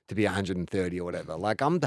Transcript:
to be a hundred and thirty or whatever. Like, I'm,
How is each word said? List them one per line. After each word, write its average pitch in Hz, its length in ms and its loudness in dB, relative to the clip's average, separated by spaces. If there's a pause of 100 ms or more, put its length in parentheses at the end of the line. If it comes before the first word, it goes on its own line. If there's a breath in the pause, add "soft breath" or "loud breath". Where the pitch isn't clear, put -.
to 98 60 -8
be 107 100 4
a 95 60 4
hundred 95 260 0
and 87 140 -2
thirty 90 300 0
or 87 40 -6
whatever. 82 320 -6
Like, 104 240 0
I'm, 156 260 2